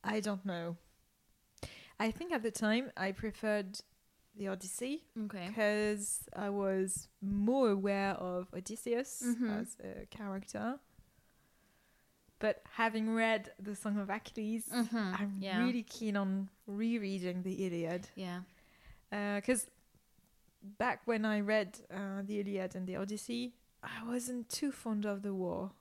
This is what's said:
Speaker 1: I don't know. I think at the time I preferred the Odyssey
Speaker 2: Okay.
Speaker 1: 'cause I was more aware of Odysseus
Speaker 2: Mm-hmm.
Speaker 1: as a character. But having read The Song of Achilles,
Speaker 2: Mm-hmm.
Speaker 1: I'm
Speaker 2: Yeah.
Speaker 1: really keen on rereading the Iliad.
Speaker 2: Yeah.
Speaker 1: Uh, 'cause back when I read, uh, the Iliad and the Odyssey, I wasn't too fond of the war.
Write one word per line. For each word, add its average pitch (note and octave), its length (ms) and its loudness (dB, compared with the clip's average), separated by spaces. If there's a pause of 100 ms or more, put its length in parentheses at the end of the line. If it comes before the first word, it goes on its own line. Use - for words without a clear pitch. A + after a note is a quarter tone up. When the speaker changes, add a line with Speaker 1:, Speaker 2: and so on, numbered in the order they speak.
Speaker 1:
I G#3+ 160 0
don't G3 260 -2
know. E3+ 320 -2 (1200)
I A3+ 120 2
think F4 200 -4
at B3 120 0
the A3+ 80 2
time A3 460 2
I F#3+ 140 0
preferred G#3 680 -2 (560)
the G#3 120 -4
Odyssey F#3+ 560 -4 (220)
Speaker 2:
Okay. F#3+ 280 -6
Speaker 1:
'cause G#3 720 2 (100)
I G3+ 160 -2
was F#3+ 600 2 (120)
more G#3 480 6
aware G3 420 4
of F3+ 420 -2
Odysseus A#3 720 -2
Speaker 2:
Mm-hmm. A#3+ 240 2
Speaker 1:
as G#3+ 340 -2
a - 240 -8
character. G#3 720 -4 (1600)
But G#3+ 200 2 (120)
having A3+ 420 2
read A3+ 440 4
The G3+ 160 -6
Song G#3 240 -2
of G3 100 -2
Achilles, A3 600 -2
Speaker 2:
Mm-hmm. A3+ 280 0 (220)
Speaker 1:
I'm G3+ 200 0
Speaker 2:
Yeah. F#3+ 240 2
Speaker 1:
really B3 200 2
keen G#3+ 340 -2
on G3 320 2 (180)
rereading G3 760 0
the F#3+ 100 -2 (120)
Iliad. E3+ 500 -2
Speaker 2:
Yeah. F3+ 260 -6 (680)
Speaker 1:
Uh, G3+ 300 0
'cause B3 280 2 (1080)
back A#3 280 0
when A3 200 2
I G#3+ 160 4
read, G#3 380 2 (100)
uh, G3 340 -4
the G#3 180 -2
Iliad F#3+ 340 -2
and F#3 120 -4
the F#3 100 -2
Odyssey, A#3 560 -4 (300)
I A3+ 220 -8
wasn't A#3+ 440 -2
too C#4+ 220 0
fond G#3+ 340 0
of G3+ 160 0
the G3+ 120 -2
war. F#3 480 0